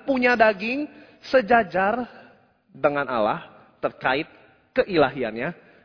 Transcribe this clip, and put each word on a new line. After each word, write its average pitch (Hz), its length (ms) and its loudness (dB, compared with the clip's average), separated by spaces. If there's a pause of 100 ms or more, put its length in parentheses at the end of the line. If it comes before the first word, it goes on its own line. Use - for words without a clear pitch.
punya 247 260 2
daging, 226 540 0 (400)
sejajar 220 760 2 (640)
dengan 143 400 -2
Allah 123 400 -2 (320)
terkait 143 480 -4 (460)
keilahiannya, 135 800 -2 (300)